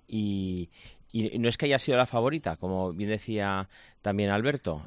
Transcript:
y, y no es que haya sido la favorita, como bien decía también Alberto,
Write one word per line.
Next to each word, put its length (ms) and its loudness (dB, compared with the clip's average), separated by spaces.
y, 600 -2
y 260 -2
no 100 2
es 80 0
que 100 0
haya 120 4
sido 180 2
la 100 6
favorita, 500 0
como 340 -2
bien 200 -4
decía 580 -2
también 300 2
Alberto, 540 0